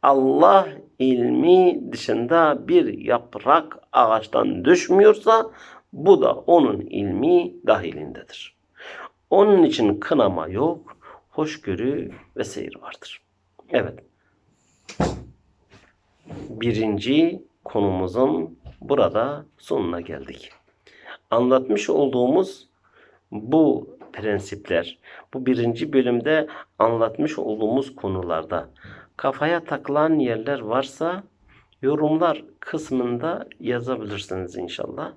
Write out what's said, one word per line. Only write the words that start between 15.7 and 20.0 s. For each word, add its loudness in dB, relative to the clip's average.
Birinci -2
konumuzun -2
burada -2
sonuna -4